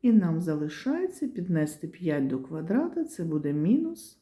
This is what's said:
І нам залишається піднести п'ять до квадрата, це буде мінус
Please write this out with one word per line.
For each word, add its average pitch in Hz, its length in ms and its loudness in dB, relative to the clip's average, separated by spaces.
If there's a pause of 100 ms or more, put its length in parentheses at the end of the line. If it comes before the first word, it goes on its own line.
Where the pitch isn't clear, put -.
І 247 100 6
нам 175 280 6
залишається 254 880 -2
піднести 165 600 -2
п'ять 151 380 0
до 131 120 0
квадрата, 196 680 -2
це - 200 -8
буде 151 280 0
мінус 262 680 0